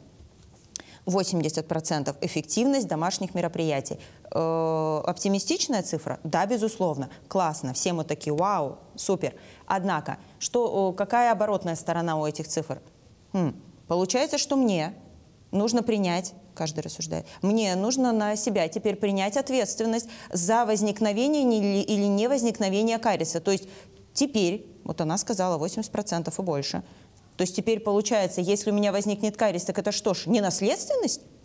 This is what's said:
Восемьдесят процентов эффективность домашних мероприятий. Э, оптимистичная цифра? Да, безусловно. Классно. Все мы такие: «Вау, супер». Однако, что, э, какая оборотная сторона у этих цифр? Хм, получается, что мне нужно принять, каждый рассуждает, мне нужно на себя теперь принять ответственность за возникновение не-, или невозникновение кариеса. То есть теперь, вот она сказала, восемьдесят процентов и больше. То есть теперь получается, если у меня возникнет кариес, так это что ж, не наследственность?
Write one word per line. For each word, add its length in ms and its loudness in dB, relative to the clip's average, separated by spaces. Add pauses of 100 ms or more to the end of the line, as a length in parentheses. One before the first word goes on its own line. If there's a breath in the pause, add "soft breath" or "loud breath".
(1040 loud breath)
Восемьдесят 600 -2
процентов 540 -2
эффективность 680 0
домашних 460 -2
мероприятий. 680 -2 (320 loud breath)
Э, 760 0
оптимистичная 760 0
цифра? 420 -6
Да, 220 2
безусловно. 640 -2 (180 loud breath)
Классно. 460 0
Все 200 0
мы 100 -2
такие: 300 -2
«Вау, 440 0 (180)
супер». 380 0 (320 loud breath)
Однако, 520 0 (220 loud breath)
что, 520 0
э, 60 -6
какая 340 4
оборотная 440 0
сторона 420 -2
у 80 0
этих 220 -4
цифр? 320 -4 (540)
Хм, 220 0 (320)
получается, 500 0
что 180 0
мне 380 2 (580)
нужно 300 2
принять, 520 0 (220)
каждый 260 -4
рассуждает, 440 -6 (160 loud breath)
мне 340 2
нужно 360 2
на 240 2
себя 320 0
теперь 300 -2
принять 400 0
ответственность 720 0 (220 loud breath)
за 340 2
возникновение 760 2
не-, 400 4
или 200 2
невозникновение 960 2
кариеса. 420 0
То 120 0
есть 180 -2 (440 loud breath)
теперь, 540 0 (160)
вот 160 -6
она 180 0
сказала, 400 0
восемьдесят 360 -4
процентов 460 -2
и 20 -4
больше. 420 -2 (540 loud breath)
То 60 2
есть 120 -2
теперь 240 0
получается, 640 2
если 300 2
у 20 2
меня 180 4
возникнет 460 0
кариес, 260 2
так 160 -2
это 120 -2
что 220 0
ж, 120 -4
не 160 4
наследственность? 800 0 (240)